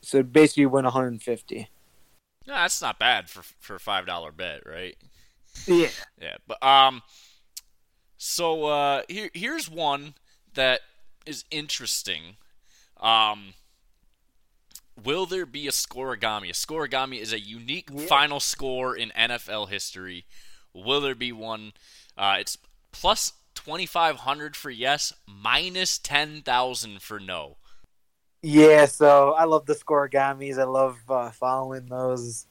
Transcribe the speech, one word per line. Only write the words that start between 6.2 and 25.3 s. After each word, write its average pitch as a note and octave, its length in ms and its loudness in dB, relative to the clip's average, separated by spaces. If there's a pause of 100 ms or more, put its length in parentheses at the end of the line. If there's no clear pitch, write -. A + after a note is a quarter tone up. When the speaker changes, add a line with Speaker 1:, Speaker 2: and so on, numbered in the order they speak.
Speaker 2:
Yeah, - 180 -14 (100)
but, - 160 -10
um, C3+ 400 6 (1120)
so, D#3+ 480 -2
uh, C#3+ 420 0
here, G3 280 -10
here's B3 340 -6
one D3 460 -4 (400)
that C3 240 2 (480)
is D3+ 240 -14
interesting. G#2 880 -8 (600)
Um, G#2+ 540 0 (1500)
will D3+ 240 -4
there F3+ 200 -6
be C#3+ 220 -12
a C#3 40 -4
scorigami? A2 760 -4
A F2 40 -12
scorigami C3 680 -6
is A2 140 -8
a A2+ 60 -4
unique A#2 520 -12
Speaker 1:
Yeah. C#3+ 140 -10
Speaker 2:
final D3 340 2
score B2+ 560 -4
in A2 160 -8
N A#2 200 0
F A#2+ 180 -8
L G#2+ 160 -6
history. F#2 600 -12 (480)
Will A#2+ 280 -2
there C3+ 140 -4
be A#2+ 160 -8
one? A2 420 -12 (440)
Uh, G2 220 2
it's - 180 -8 (340)
plus - 420 -2 (220)
twenty-five E3 640 -2
hundred C#3+ 380 -6
for - 140 -12
yes, C3 440 -2 (140)
minus C#3+ 680 -2